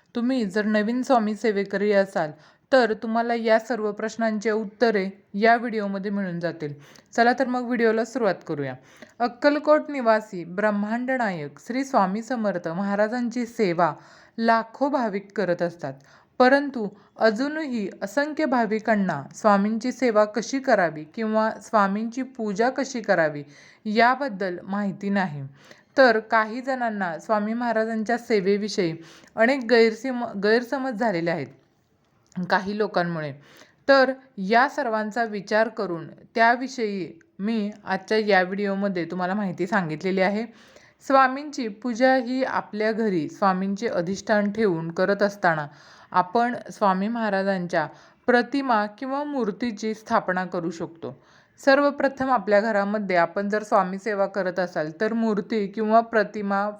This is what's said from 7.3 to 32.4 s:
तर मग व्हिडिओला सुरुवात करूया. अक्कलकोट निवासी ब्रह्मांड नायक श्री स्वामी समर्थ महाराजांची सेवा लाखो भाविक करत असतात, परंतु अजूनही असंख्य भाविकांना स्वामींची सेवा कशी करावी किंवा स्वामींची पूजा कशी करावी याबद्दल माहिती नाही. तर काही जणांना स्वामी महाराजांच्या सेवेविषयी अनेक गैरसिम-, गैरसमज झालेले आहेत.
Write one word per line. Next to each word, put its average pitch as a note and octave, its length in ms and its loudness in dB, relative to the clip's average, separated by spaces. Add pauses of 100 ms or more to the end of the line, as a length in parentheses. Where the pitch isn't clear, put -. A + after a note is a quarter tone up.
तर B3 140 0
मग B3 160 -4
व्हिडिओला A3+ 420 2
सुरुवात A3+ 300 0 (120)
करूया. C#3+ 260 -6 (460)
अक्कलकोट D4 680 2
निवासी A3 540 0
ब्रह्मांड G#3 680 -2
नायक F#3 480 -4
श्री C4 260 -4
स्वामी G#3 360 0
समर्थ G#3 460 -4
महाराजांची G#3+ 800 -2
सेवा F3 480 0 (440)
लाखो A3+ 520 0
भाविक G#3+ 480 -4
करत F3 240 0
असतात, E3 320 -6 (440)
परंतु C4 520 2 (300)
अजूनही A#3+ 680 0 (120)
असंख्य D4 440 -2
भाविकांना G#3 800 0 (120)
स्वामींची G#3+ 560 2
सेवा G#3+ 340 2
कशी G#3 340 -4
करावी F3 440 2
किंवा A3 480 -2
स्वामींची A3 720 -2
पूजा A3+ 480 -2
कशी C4 320 -4
करावी D#3+ 420 2 (420)
याबद्दल G#3+ 800 2
माहिती G3+ 460 -4
नाही. D#3 380 -2 (500)
तर A#3 220 8
काही A3 420 0
जणांना G#3+ 580 -4
स्वामी G#3+ 340 -2
महाराजांच्या A3+ 640 -2
सेवेविषयी G3+ 800 0 (400)
अनेक B3+ 240 2 (100)
गैरसिम-, A#3 760 2
गैरसमज B3 480 0
झालेले F#3+ 400 -2
आहेत. D3 160 -4 (1040)